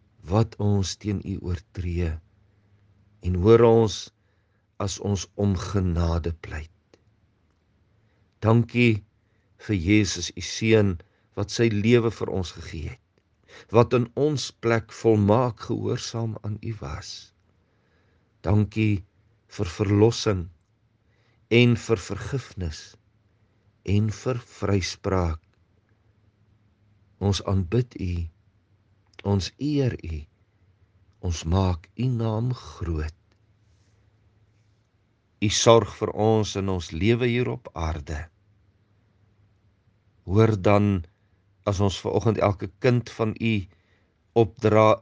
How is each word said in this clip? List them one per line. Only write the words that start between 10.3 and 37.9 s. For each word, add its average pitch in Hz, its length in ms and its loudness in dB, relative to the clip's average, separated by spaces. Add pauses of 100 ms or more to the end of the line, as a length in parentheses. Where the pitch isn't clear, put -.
u 92 120 -12
seun, 107 520 2 (400)
wat 101 140 -6
sy 120 180 0
lewe 113 420 2
vir - 200 -8
ons 90 240 -6
gegee 80 400 -12
het, - 60 -20 (680)
wat 120 280 4
in 120 180 2
ons 143 400 -2
plek 113 400 -2
volmaak 110 720 2
gehoorsaam 113 720 -6
aan 107 200 -10
u 110 180 -10
was. - 560 -14 (1120)
Dankie 104 600 0 (480)
vir 90 180 -6
verlossing 104 760 2 (1040)
en 120 260 6
vir - 260 -2
vergifnis - 800 -8 (1040)
en 104 240 0
vir 123 360 -6
vryspraak. 92 960 -2 (1800)
Ons 98 240 2
aanbid 98 500 0
u, 90 180 -6 (1080)
ons 98 360 -2
eer 139 420 -2
u, 78 240 -10 (1000)
ons 87 220 -4
maak 90 480 0
u 123 180 -4
naam 113 420 -2
groot. 78 640 -8 (2250)
U 107 60 2
sorg 113 460 6
vir - 180 -4
ons 107 440 0
in 98 120 -4
ons 90 220 -6
lewe 113 380 0
hier 117 200 -2
op 127 240 -10
aarde. 80 520 -6 (2000)